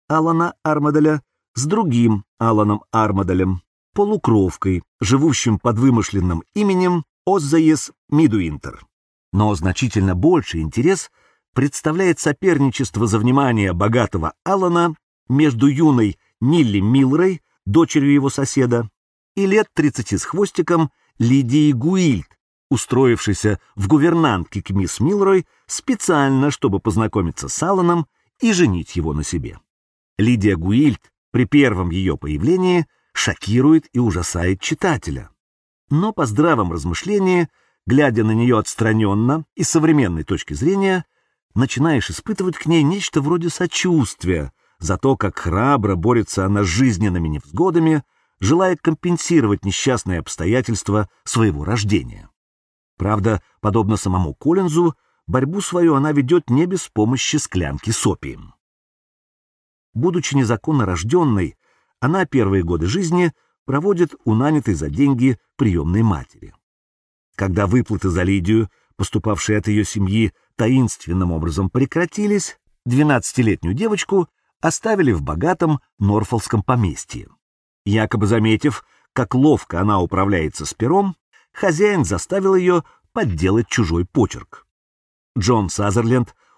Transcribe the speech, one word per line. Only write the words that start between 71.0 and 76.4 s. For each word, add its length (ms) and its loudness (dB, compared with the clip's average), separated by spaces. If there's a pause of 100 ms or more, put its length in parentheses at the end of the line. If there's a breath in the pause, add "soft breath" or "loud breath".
образом 380 -2
прекратились, 920 -2 (260)
двенадцатилетнюю 880 0
девочку – 540 -2 (320)
оставили 520 0
в 100 -2
богатом 580 -2 (200)
норфолкском 640 0